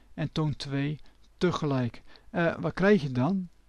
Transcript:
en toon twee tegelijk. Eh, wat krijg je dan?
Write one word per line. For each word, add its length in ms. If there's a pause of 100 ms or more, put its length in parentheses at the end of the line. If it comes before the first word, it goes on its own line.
(140)
en 180
toon 240
twee 440 (380)
tegelijk. 640 (280)
Eh, 300
wat 140
krijg 280
je 100
dan? 380 (200)